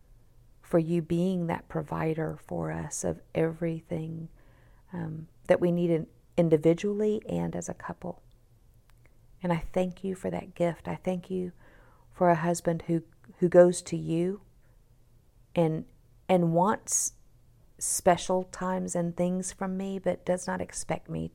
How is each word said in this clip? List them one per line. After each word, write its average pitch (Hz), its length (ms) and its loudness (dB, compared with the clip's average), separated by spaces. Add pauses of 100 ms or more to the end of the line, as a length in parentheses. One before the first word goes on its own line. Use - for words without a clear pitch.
(600)
For - 180 2
you 165 240 0
being 175 440 0
that - 220 -6
provider 160 760 -4
for 165 240 -6
us 160 320 -8
of 170 180 -4 (140)
everything, 165 920 -4 (640)
um, 160 360 -10 (200)
that 180 140 4
we 175 100 2
need 175 200 2
in, 160 160 0 (280)
individually 175 920 4
and 170 260 -2
as 175 140 -8
a 180 60 -8
couple. - 480 -12 (1200)
And 175 100 0
I 165 180 -4
thank 185 320 -4
you 190 120 -6
for 185 160 -6
that 180 240 -8
gift. 170 320 -2
I 175 80 -6
thank 180 340 -6
you 180 220 -6 (600)
for 180 200 4
a 170 40 6
husband 170 520 -2
who, 165 160 0 (360)
who 175 100 4
goes 175 340 10
to - 140 -6
you 165 440 -2 (1120)
and, 160 300 0 (420)
and 170 260 4
wants - 600 0 (640)
special 185 680 0
times 185 500 -6
and 170 200 -2
things 180 360 -2
from 185 260 -6
me, 196 220 -6
but 180 260 -4
does 180 220 -2
not 185 140 -4
expect - 460 -8
me 165 280 -6